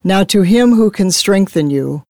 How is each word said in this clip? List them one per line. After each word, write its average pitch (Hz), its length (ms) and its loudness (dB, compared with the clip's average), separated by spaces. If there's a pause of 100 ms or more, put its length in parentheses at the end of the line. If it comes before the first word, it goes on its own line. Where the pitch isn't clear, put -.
Now 190 180 0
to 196 200 0
him 233 340 2
who 220 160 2
can 185 180 -2
strengthen 185 600 -2
you 139 400 -6